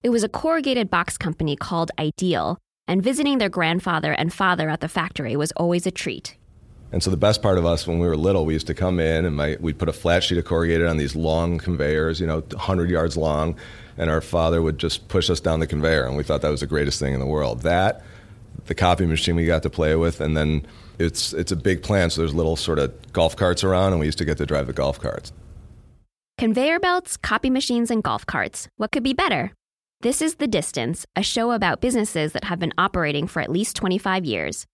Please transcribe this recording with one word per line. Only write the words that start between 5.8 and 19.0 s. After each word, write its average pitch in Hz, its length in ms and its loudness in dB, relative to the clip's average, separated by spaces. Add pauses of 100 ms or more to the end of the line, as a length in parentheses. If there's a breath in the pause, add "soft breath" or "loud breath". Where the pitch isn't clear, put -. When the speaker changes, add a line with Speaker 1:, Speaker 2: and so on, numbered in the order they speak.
Speaker 1:
a 180 40 0
treat. - 460 -8 (540)
Speaker 2:
And 87 100 0
so - 80 2
the 92 80 2
best 104 240 4
part 95 160 4
of 85 80 2
us, 85 220 2
when 85 100 0
we 87 80 4
were 82 100 2
little, 85 300 2
we 78 80 2
used 78 140 -2
to 80 80 -2
come 92 240 0
in 80 260 2
and 78 100 0
my, 73 240 0
we'd 80 200 -4
put 80 100 0
a 78 40 -4
flat 87 300 2
sheet 87 140 0
of 82 80 0
corrugated 82 400 2
on 82 120 2
these 71 180 -2
long 82 420 0
conveyors, 78 640 0
you 87 80 0
know, 80 160 -2 (120)
hundred 90 360 0
yards 82 260 0
long, 78 380 0 (420 loud breath)
and 82 140 0
our 80 100 2
father 82 400 2
would 78 160 0
just - 300 -4
push 87 240 2
us 82 80 0
down 80 220 0
the 82 40 2
conveyor, 78 400 2
and 65 100 -4
we 73 60 -2
thought 71 220 0
that 76 80 2
was 73 80 -2
the 71 80 -4
greatest 73 320 0
thing 67 160 0
in 65 40 -2
the 65 60 -2
world. 67 380 -2
That, 90 400 2 (640 loud breath)
the 85 60 -4
copy 90 320 4